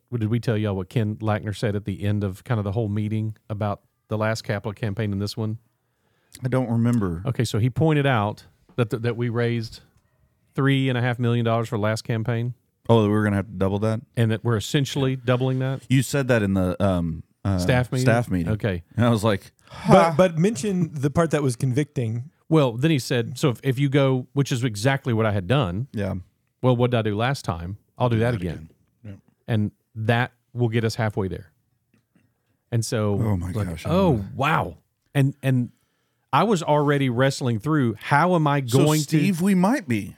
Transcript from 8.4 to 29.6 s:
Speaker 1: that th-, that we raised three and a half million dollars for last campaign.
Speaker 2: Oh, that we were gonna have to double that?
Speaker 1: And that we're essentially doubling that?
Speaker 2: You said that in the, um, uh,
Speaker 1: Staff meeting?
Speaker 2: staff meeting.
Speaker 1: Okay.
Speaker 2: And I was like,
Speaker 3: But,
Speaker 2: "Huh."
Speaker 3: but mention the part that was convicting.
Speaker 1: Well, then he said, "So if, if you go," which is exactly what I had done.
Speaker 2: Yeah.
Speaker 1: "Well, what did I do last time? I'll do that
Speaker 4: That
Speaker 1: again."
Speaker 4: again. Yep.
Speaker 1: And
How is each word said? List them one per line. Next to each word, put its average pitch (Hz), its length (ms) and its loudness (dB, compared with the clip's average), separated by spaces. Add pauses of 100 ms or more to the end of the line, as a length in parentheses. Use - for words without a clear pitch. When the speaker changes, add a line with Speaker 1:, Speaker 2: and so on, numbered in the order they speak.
Speaker 1:
that 117 140 0
th-, 113 140 -4
that 117 120 -2
we 120 140 -4
raised 117 520 -2 (760)
three 135 340 2
and 123 80 0
a 117 40 0
half 120 180 -2
million 120 260 2
dollars 113 240 0
for 120 80 -4
last 107 240 0
campaign. 117 520 -4 (360)
Speaker 2:
Oh, 117 140 6
that 104 40 4
we 104 60 4
were 107 100 4
gonna 104 140 2
have 98 100 -2
to 104 60 -14
double 95 260 0
that? 110 220 -2 (160)
Speaker 1:
And 113 140 2
that 110 120 -4
we're 120 140 0
essentially 135 580 -2
doubling 127 440 0
that? 131 300 -4
Speaker 2:
You 131 120 4
said 139 280 -2
that 120 120 4
in 98 140 2
the, 92 280 0
um, 85 400 0 (220)
uh, 98 140 0
Speaker 1:
Staff 127 320 0
meeting? 127 140 -2
Speaker 2:
staff 120 240 2
meeting. 92 240 0
Speaker 1:
Okay. 104 300 -4 (140)
Speaker 2:
And 107 80 4
I 120 40 4
was 110 140 2
like, 107 300 -2 (340)
Speaker 3:
But, 185 220 8
Speaker 2:
"Huh." 165 80 -2
Speaker 3:
but 180 200 4
mention 185 560 0
the 147 160 -2
part 165 220 0
that 151 100 0
was 127 140 0
convicting. 123 760 -4 (180)
Speaker 1:
Well, 143 240 4
then 135 180 0
he 147 80 2
said, 120 380 -2
"So 151 120 2
if, 113 140 -2
if 131 160 0
you 143 100 2
go," 131 440 2
which 139 180 0
is 120 120 -2
exactly 127 500 0
what 110 120 2
I 107 60 2
had 98 160 -2
done. 110 460 0
Speaker 2:
Yeah. 202 220 -4 (460)
Speaker 1:
"Well, 127 140 4
what 120 160 2
did 123 60 2
I 113 60 0
do 107 120 -2
last 123 300 -4
time? 90 320 -8 (200)
I'll 120 120 0
do 113 100 2
that 117 120 2
Speaker 4:
That 110 100 -4
Speaker 1:
again." 87 120 -4
Speaker 4:
again. 78 160 -14 (360)
Yep. 101 120 -16 (300)
Speaker 1:
And 107 240 0 (240)